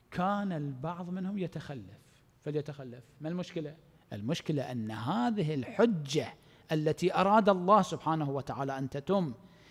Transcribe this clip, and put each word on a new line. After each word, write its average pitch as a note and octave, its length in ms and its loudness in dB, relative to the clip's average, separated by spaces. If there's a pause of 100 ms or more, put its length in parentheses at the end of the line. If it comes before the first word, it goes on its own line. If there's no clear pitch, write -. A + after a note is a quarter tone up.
(100)
كان G3+ 420 0
البعض D#3 580 -6
منهم F#3+ 280 -4
يتخلف، C#3+ 640 -8 (440)
فليتخلف. C#3+ 600 -6 (160)
ما D3+ 80 -6
المشكلة؟ E3+ 480 -6 (360)
المشكلة B2+ 600 -2
أن A2 180 -4
هذه D#3+ 640 0
الحجة D3 800 2 (380)
التي D#3 420 2
أراد G3 340 6
الله F#3+ 340 6
سبحانه D#3+ 480 0
وتعالى C#3 480 -4
أن C3+ 120 -4
تتم D3+ 440 0 (360)